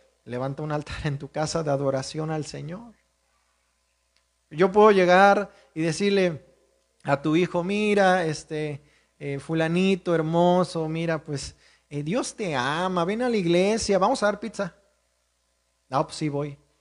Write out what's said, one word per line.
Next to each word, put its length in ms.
Levanta 380
un 100
altar 340
en 120
tu 120
casa 320
de 80
adoración 600
al 140
Señor. 500
Yo 220
puedo 180
llegar 600
y 80
decirle 600
a 180
tu 140
hijo, 280
"Mira, 600
este, 560
eh, 200
fulanito 760
hermoso, 760
mira, 360
pues, 300
eh, 120
Dios 320
te 200
ama, 520
ven 160
a 60
la 80
iglesia, 600
vamos 240
a 40
dar 140
pizza". 340
"No, 160
pues 120
sí 120
voy", 300